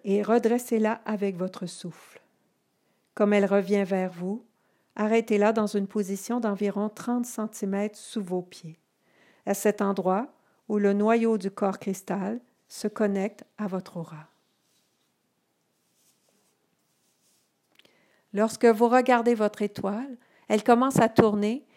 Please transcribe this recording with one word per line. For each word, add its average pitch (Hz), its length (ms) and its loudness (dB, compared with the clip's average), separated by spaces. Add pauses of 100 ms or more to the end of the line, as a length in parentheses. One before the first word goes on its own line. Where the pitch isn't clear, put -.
et 202 180 0
redressez-la 226 680 2 (120)
avec 196 300 -4
votre 185 300 -8
souffle. - 560 -14 (960)
Comme 208 180 2
elle 202 120 4
revient 196 400 2
vers 185 240 -2
vous, 180 360 -8 (500)
arrêtez-la 214 560 2
dans 214 160 0
une 196 200 -2
position 202 520 -4
d'environ 208 480 -2
trente 240 380 -4
centimètres 208 760 -6
sous - 240 -8
vos 180 180 -4
pieds, 170 380 -18 (640)
à 196 80 0
cet 208 280 0
endroit 196 520 0 (360)
où 214 80 0
le 202 160 2
noyau 226 440 2
du 190 140 -4
corps 196 280 -2
cristal 202 600 -6 (300)
se - 180 -8
connecte 208 560 -2 (140)
à 214 100 -6
votre 185 300 -8
aura. 160 320 -14 (4000)
Lorsque 220 340 0
vous 233 220 6
regardez 240 480 4
votre 208 260 -2
étoile, 214 560 -6 (300)
elle 214 160 0
commence 254 380 4
à 226 80 4
tourner 214 680 2